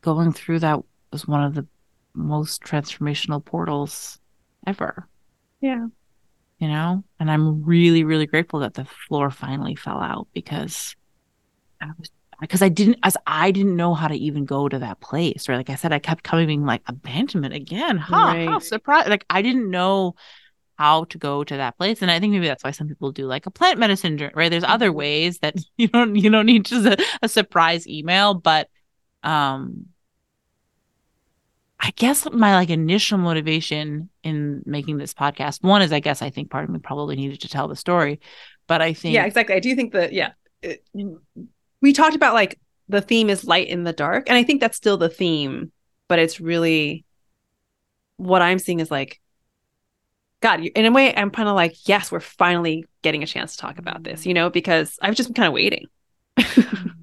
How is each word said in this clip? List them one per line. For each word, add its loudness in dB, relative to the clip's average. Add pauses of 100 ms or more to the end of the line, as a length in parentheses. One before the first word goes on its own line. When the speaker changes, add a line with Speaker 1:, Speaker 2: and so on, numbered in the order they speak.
Speaker 1:
going 2
through -2
that 2 (320)
was -10
one 2
of -2
the -6 (480)
most -4
transformational -4
portals -6 (480)
ever. -8 (520)
Speaker 2:
Yeah. -4 (720)
Speaker 1:
You -2
know? -2 (160)
And -2
I'm 2
really, 6
really 0
grateful -2
that -4
the -10
floor -4
finally -8
fell -10
out -8
because -10 (840)
I -12 (100)
was, -18 (380)
'cause 0
I 6
didn't, 4
as 2 (100)
I 2
didn't 2
know 2
how -2
to -2
even -4
go -2
to -4
that -8
place, -4
right? 0
Like -6
I -6
said, -4
I 0
kept -4
coming 0
being 0
like, -2
"Abandonment -6
again? -4
Huh, -4
Speaker 2:
Right. 2
Speaker 1:
how 0
surpri-," 0
like, 0
I 0
didn't 0
know 0 (640)
how 4
to -16
go -2
to -8
that -4
place. -2
And 2
I 2
think 0
maybe 2
that's -4
why -4
some -8
people -8
do, -8
like, -6
a -10
plant 2
medicine 0
jour-, -6
right? 2
There's 0
other 4
Speaker 2:
Mm-hmm. -4
Speaker 1:
ways -2
that -2 (120)
<laughs> -20
you 4
don't, 2
you 6
don't 6
need 6
just 2
a, 6 (260)
a 0
surprise 2
email. 2
But, 2 (540)
um, -2 (1900)
I -2
guess 0
my, 6
like, 4
initial 2
motivation -2 (140)
in -4
making -6
this -8
podcast, -4
one 6
is 2
I 2
guess -4
I -6
think -10
part -6
of -8
me -6
probably -8
needed -8
to -14
tell -4
the -12
story, 0 (460)
but 2
I 0
think -4
Speaker 2:
Yeah, 6
exactly. 2
I 4
do -2
think -2
that, 0
yeah, -2 (300)
it, -10 (1000)
we 6
talked 4
about, 4
like, 2 (300)
the 0
theme 2
is -2
light 2
in -6
the -4
dark. -2
And 6
I 4
think 2
that's 0
still 2
the 0
theme, -4 (360)
but 2
it's 0
really, -2 (1120)
what 2
I'm 4
seeing -4
is, -4
like, -6 (1200)
God, 2
you, -6
in 4
a 6
way, 6
I'm -2
kinda -2
like, 0
"Yes, 2
we're -6
finally 0 (180)
getting -2
a -8
chance -8
to -16
talk -12
about -12
this," -12
Speaker 1:
Mm. -8
Speaker 2:
you -2
know, 2
because -2
I've 2
just -2
been -10
kinda 2
waiting. -2 (500)
<laughs> -
Speaker 1:
Mm. 2 (100)